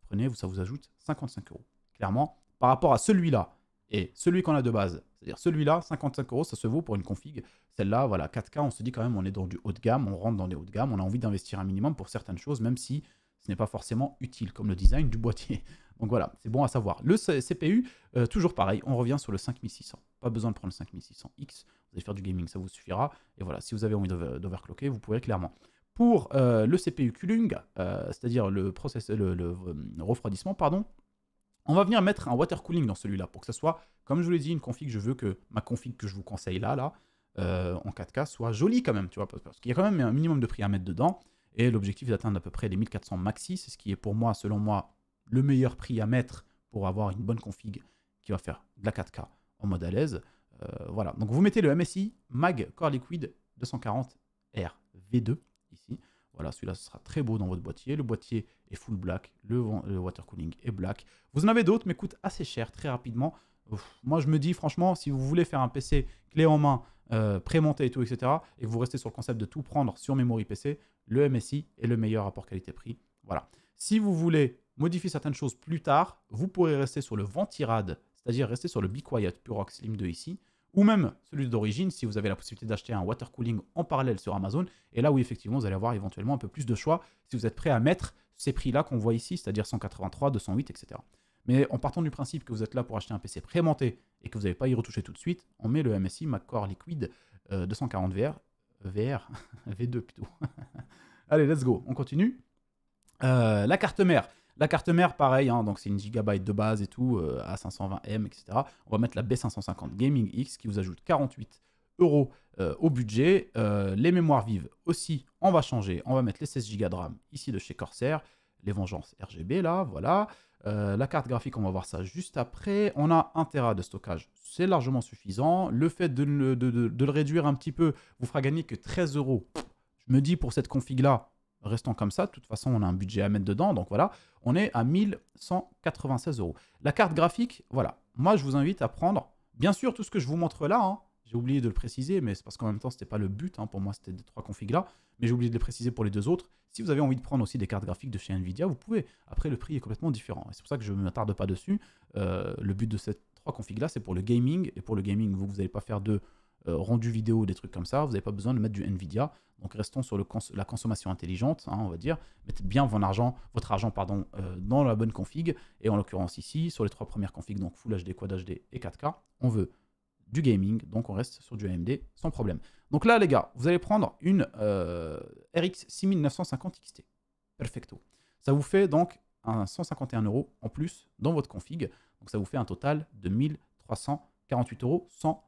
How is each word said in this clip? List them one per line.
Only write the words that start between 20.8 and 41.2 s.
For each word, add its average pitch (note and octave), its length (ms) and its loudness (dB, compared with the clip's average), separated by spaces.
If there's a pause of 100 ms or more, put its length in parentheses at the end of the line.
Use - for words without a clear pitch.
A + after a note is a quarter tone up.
mille F2+ 100 -14
six - 100 -20
cents - 240 -20
X, - 300 -18
vous - 300 -20
allez F2+ 60 -8
faire G#2 100 -6
du G2 80 -8
gaming, F#2 260 -4
ça - 100 -10
vous F#2 120 -8
suffira. G2+ 420 -4 (260)
Et G2 60 -8
voilà, E2+ 180 -6
si - 140 -10
vous G#2+ 80 -4
avez G#2+ 100 2
envie G2+ 140 2
d'over-, E2+ 320 -4
d'overclocker, G2 500 -8
vous A#2 100 -4
pourrez A2 220 -4
clairement. F2+ 320 -4 (400)
Pour, A#3 400 6
euh, A#2+ 320 6
le D#3+ 120 4
C - 140 -2
P C#3+ 120 0
U A#2 100 2
cooling, A3 400 2 (240)
euh, F#2+ 300 -2
c'est-à-dire A#2 420 0
le G2 220 0
process-, - 380 -8
le, G2+ 260 2
le, F2 140 -2 (180)
euh, E2 80 -6 (240)
refroidissement, G#2 560 -2
pardon, F3 300 2 (800)
on D3+ 100 4
va G3 80 8
venir G#3 180 4
mettre G3+ 260 2
un B2 60 0
water D#3 300 0
cooling E3 240 0
dans G2 80 0
celui-là F#2+ 320 -6
pour - 140 -18
que - 40 -20
ça - 80 -6
soit, D#3+ 260 -2 (240)
comme D3 160 0
je E3+ 60 2
vous F3 60 0
l'ai E3+ 80 4
dit, D3 120 -4
une D#3+ 80 -2
config, C#3+ 300 -8
je A2 80 -2
veux A2 160 0
que G2+ 240 -4 (140)
ma G#2+ 100 -4
config A#2+ 340 -6
que G#2+ 120 -8
je F#2+ 80 -8
vous G2 80 -10
conseille F#2 340 -6
là, A2 180 -2
là, C3+ 180 -4 (440)
euh, F2+ 480 -2
en G2 60 -8
quatre - 200 -12
K C#3 140 -4
soit A#2 260 -4
jolie G3+ 300 2
quand C#3+ 120 0
même, F#2+ 140 -2
tu - 120 -12
vois, G2+ 80 -4
parce, - 160 -14
parce - 160 -20
qu'il A#2+ 100 -6
y - 20 2
a B2 40 0
quand G3 140 4
même F3+ 120 2
un A2+ 100 2
minimum D3+ 280 2
de A2+ 80 2
prix - 160 -4
à G2+ 40 2
mettre G2 160 0
dedans. G#2+ 360 0 (340)